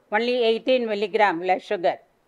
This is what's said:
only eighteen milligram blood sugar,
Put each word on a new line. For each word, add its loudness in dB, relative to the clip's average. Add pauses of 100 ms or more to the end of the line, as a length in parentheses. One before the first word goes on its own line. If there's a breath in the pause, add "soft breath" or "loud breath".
(120)
only 0
eighteen 0
milligram 0
blood 0
sugar, -2 (300)